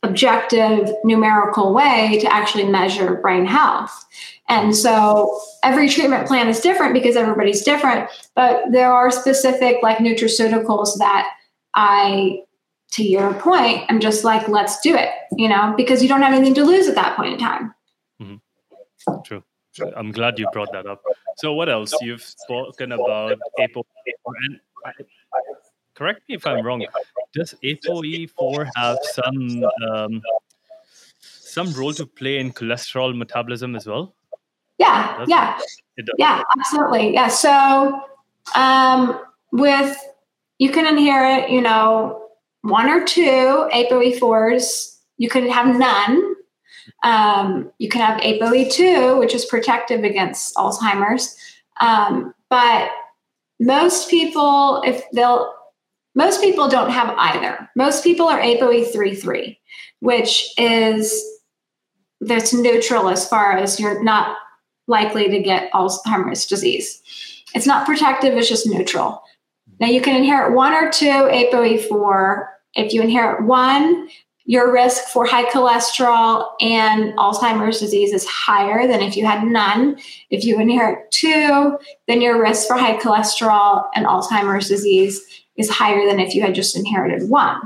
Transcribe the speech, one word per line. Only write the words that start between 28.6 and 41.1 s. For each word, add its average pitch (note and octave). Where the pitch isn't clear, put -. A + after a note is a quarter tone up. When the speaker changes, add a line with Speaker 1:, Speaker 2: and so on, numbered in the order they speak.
Speaker 2:
have A#2+
some, B2+
um, A2
some -
role C3+
to D3+
play C3+
in C3
cholesterol A#2+
metabolism A#2+
as G#2
well? C3
Speaker 1:
Yeah, -
Speaker 2:
Does B3
it? D#4
Speaker 1:
yeah. -
Speaker 2:
It A#3
does. A3+
Speaker 1:
Yeah, C4+
absolutely. B3+
Yeah, A#3+
so, C#4
um, C4
with, C#4
you C4+
can D#4+
inherit, C4+